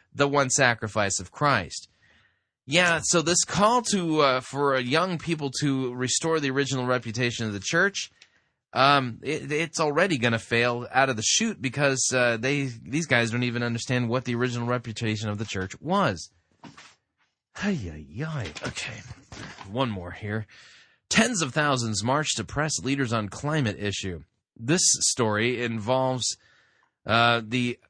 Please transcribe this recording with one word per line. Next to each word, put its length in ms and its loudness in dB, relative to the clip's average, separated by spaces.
the 140 2
one 240 2
sacrifice 680 2
of 120 -10
Christ. 580 0
Yeah, 340 4
so 200 2
this 220 2
call 380 4
to, 280 2
uh, 200 4
for, 340 0
uh, 40 2
young 380 0
people 320 -4
to 340 0
restore 440 0
the 120 0
original 340 0
reputation 600 0
of 60 -4
the 60 -6
church, 520 0
um, 500 0
it, 280 -6
it's 280 -4
already 380 0
gonna 220 0
fail 520 -2
out 180 2
of 60 -2
the 80 -4
chute 380 0
because, 520 0
uh, 240 4
they, 280 0
these 420 -6
guys 240 2
don't 120 0
even 200 -2
understand 460 0
what 160 -2
the 100 -2
original 320 -2
reputation 640 -2
of 80 -4
the 80 -4
church 360 -6
was. 500 0
Ay, 160 0
ay, 140 -14
ay. 200 -6
Okay. 340 -10
One 180 -2
more 220 -8
here. 340 -6
Tens 320 2
of 120 -2
thousands 500 0
march 320 0
to 80 -4
press 360 -2
leaders 340 -2
on 160 0
climate 500 -2
issue. 440 -4
This 280 2
story 800 2
involves, 760 0
uh, 380 6
the 360 -2